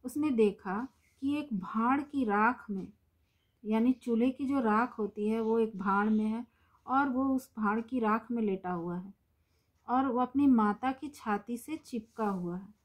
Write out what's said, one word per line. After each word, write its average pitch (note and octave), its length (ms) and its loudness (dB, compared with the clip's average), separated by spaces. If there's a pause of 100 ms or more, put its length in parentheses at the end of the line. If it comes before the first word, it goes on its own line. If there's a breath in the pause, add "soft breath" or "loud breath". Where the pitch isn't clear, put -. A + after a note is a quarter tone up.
उसने D4 260 -2
देखा G#3+ 580 2 (340)
कि - 140 0
एक G3+ 180 -4
भाड़ A#3 480 0
की C#4+ 240 -2
राख G#3+ 440 2
में, F#3+ 220 -8 (720)
यानी A3+ 280 2
चूल्हे A#3+ 380 2
की C4+ 140 -6
जो C4+ 140 0
राख A3+ 400 0
होती G#3 280 -4
है A3+ 140 0
वो A3+ 180 2
एक A3 180 0
भाड़ G3+ 320 0
में G#3+ 160 2
है A3+ 200 -4 (420 soft breath)
और C#4 220 2
वो B3+ 160 0 (100)
उस - 220 -4
भाड़ G#3+ 240 0
की B3 180 -4
राख A3 320 0
में A#3 120 -2
लेटा F#3+ 280 -2
हुआ F3 260 -4
है G3 160 -10 (760)
और B3+ 200 2
वो A#3+ 120 0
अपनी C4+ 280 2
माता A3+ 440 4
की C4+ 160 -10
छाती A3 500 -6
से D#4 200 -10
चिपका A3+ 500 -8
हुआ F3+ 300 -4
है। G3 160 -14 (120)